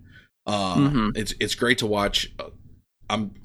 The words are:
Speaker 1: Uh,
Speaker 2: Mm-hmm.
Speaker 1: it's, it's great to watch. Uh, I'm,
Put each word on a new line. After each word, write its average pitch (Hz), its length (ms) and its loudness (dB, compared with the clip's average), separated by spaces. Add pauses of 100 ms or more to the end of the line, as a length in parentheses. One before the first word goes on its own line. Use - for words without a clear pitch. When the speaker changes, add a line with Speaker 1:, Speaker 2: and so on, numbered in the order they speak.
(460)
Speaker 1:
Uh, 98 300 0
Speaker 2:
Mm-hmm. 139 400 4
Speaker 1:
it's, 107 240 -2
it's 107 160 -2
great 123 240 2
to 117 80 0
watch. 101 420 0 (100)
Uh, 73 100 -12 (600)
I'm, 107 240 -2 (120)